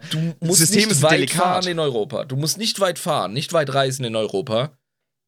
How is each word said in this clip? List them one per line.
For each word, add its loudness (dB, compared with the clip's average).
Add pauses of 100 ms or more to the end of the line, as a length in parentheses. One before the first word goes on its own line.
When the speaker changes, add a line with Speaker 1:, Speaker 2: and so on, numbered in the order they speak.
(120)
Speaker 1:
Du -2 (220)
Speaker 2:
das -2
Speaker 1:
musst 4
Speaker 2:
System 4
Speaker 1:
nicht 0
Speaker 2:
ist 2
Speaker 1:
weit 6
Speaker 2:
delikat. 0
Speaker 1:
fahren 0
in -2
Europa. -2
Du -8
musst -2
nicht -4
weit 0
fahren, -2
nicht -6
weit 0
reisen 0
in -4
Europa, -2 (560)